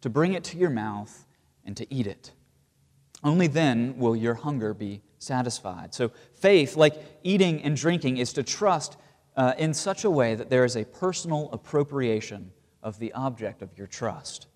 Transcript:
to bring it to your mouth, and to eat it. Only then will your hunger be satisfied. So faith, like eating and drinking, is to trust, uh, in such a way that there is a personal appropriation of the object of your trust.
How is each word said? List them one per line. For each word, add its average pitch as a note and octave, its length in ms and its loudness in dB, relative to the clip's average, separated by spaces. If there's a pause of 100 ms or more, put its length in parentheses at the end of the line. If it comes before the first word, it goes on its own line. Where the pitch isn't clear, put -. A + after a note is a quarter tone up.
to C3 100 -4
bring D#3+ 240 2
it F3 100 -6
to - 140 -12
your F3+ 100 4
mouth, G#2+ 580 -6 (380)
and G2+ 140 -12
to A#2+ 160 -10
eat B2+ 120 -2
it. - 260 -12 (880)
Only E3 240 4
then C3 520 2
will A#2 160 4
your A#2 200 0
hunger A#2 400 -4
be G#2 260 -10 (180)
satisfied. A2+ 760 -6
So A#2+ 160 -2 (240)
faith, F3 420 4
like D#3 180 6 (280)
eating F3+ 400 2
and D3 120 0
drinking, C#3+ 440 0
is B2 160 -4
to C#3+ 80 -2
trust, F3 560 0 (360)
uh, B2+ 220 4
in D#3 160 0
such G3 320 -4
a G#3+ 60 4
way B2 240 4
that A2+ 160 -6
there B2+ 160 6
is A#2 100 0
a G#2+ 80 -2
personal E3 680 -4
appropriation A2+ 1000 -2 (300)
of G#2+ 160 -10
the A2+ 160 -8
object A2+ 480 -6
of F#2+ 160 -14
your G2 80 -12
trust. - 680 -8